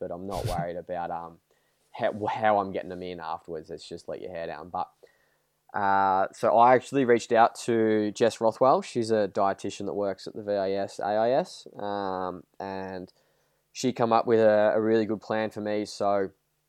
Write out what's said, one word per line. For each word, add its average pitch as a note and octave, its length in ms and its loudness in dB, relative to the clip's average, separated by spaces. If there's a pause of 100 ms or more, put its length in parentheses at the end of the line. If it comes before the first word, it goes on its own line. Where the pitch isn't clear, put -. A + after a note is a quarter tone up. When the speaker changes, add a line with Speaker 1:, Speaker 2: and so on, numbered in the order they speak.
Speaker 1:
but F2+ 100 -10
I'm F2 160 -10
not G2 200 -6
Speaker 2:
<laughs> F2 120 -4
Speaker 1:
worried F2 180 -6
about, F2 360 -8
um, E2 260 -12 (540)
how, G#2+ 340 -4
how G#2+ 320 2
I'm F#2+ 140 -2
getting - 180 -8
them F2+ 120 -10
in F2+ 180 -10
afterwards. E2 500 -12
It's - 180 -14
just E2+ 200 -14
let - 120 -10
your F2+ 120 -12
hair E2 160 -8
down. D#2+ 220 -12
But, F2+ 180 -6 (840)
uh, G2 580 2
so A2+ 240 2
I A#2+ 180 8
actually C3 300 2
reached A#2 260 4
out A#2 300 6
to A2 520 2
Jess A2+ 280 2
Rothwell. C3 400 4
She's A2+ 300 -4
a G#2+ 180 2
dietitian G2 560 -2
that F#2+ 80 -6
works G2 340 -4
at - 80 -12
the A2+ 80 -10
V G2+ 100 -4
I G2 200 0
S G2 260 -6
A - 60 -6
I A2 280 0
S, E3+ 340 -4 (120)
um, F#2+ 640 -4 (140)
and F#2+ 540 -10 (600)
she B2 200 -2
come A#2 180 0
up A2+ 160 4
with A2+ 140 4
a, G#2+ 340 6
a A2 60 2
really A2 240 2
good G#2 160 -4
plan A2 300 -4
for G#2+ 100 -10
me. G#2 240 -4
So G2+ 460 -2 (380)